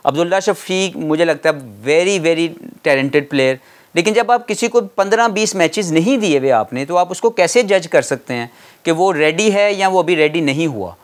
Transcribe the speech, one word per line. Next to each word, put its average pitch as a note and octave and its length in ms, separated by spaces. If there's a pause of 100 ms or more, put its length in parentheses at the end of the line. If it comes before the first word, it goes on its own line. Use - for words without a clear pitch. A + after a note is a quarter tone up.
अब्दुल्ला E3+ 340
शफीक F#3 560
मुझे D#3 300
लगता D#3+ 240
है D3+ 100 (260)
very, F3 400
very E3 240 (380)
talented C#3 340
player, C3 360 (380)
लेकिन F3 180
जब A#3 180
आप A#3+ 140
किसी A3+ 220
को A#3 140
पन्द्रह G3+ 460
बीस G#3 280
मैचेस F3 360
नहीं F3+ 260
दिए F3 220
हुए C3+ 100
आपने, B2 360
तो E3 100
आप F3 160
उसको G3+ 180
कैसे F3+ 340
जज F#3+ 240
कर D#3 140
सकते C3 320
हैं A#2+ 180 (340)
कि E3 60
वो F3+ 200
रेडी D#3+ 400
है G3+ 240
या F#3+ 140
वो F#3+ 100
अभी E3+ 160
रेडी D3+ 260
नहीं D3+ 260
हुआ? G2 360